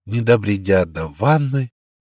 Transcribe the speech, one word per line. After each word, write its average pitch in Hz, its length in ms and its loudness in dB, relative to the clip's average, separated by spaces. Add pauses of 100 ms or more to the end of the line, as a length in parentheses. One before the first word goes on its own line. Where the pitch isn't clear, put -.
не 113 160 -2
добредя 101 640 2
до 80 220 -8
ванной, 135 640 -2 (300)